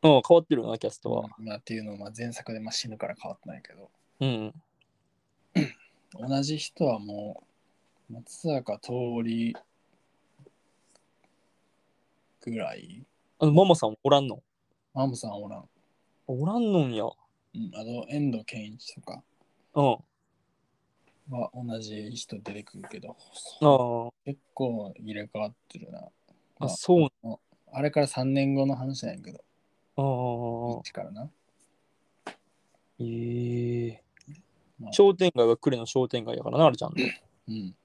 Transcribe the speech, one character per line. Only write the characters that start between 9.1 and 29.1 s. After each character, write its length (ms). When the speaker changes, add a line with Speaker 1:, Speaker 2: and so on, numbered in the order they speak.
Speaker 2:
李 320
ぐ 160
ら 160
い？ 300
Speaker 1:
あ 60
の、 60
マ 120
マ 100
さ 120
ん 180
お 60
ら 100
ん 80
の？ 140
Speaker 2:
マ 140
マ 100
さ 120
ん 140
お 60
ら 80
ん。 120
Speaker 1:
お 200
ら 120
ん 140
の 140
ん 80
や。 100
Speaker 2:
う 40
ん、 680
あ 80
の、 260
遠 220
藤 140
憲 300
一 200
と 60
か 240
Speaker 1:
う 80
ん。 140
Speaker 2:
は 240
同 260
じ 320
人 260
出 140
て 100
く 140
る 140
け 100
ど、 160
Speaker 1:
あ 20
ー。 480
Speaker 2:
結 120
構 460
入 160
れ 100
替 140
わ 100
っ 60
て 100
る 120
な。 80
Speaker 1:
あ、 120
Speaker 2:
ま 80
あ、 20
Speaker 1:
そ 380
う。 40
Speaker 2:
あ 100
れ 80
か 100
ら 60
三 280
年 200
後 120
の 100
話 300
な 60